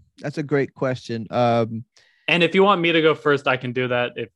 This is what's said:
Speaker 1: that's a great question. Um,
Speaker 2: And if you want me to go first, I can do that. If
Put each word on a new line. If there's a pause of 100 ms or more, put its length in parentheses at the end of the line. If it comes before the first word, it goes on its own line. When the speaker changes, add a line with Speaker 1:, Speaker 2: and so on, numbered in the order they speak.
(180)
Speaker 1:
that's
a
great
question.
Um, (440)
Speaker 2:
And
if
you
want
me
to
go
first,
I
can
do
that.
If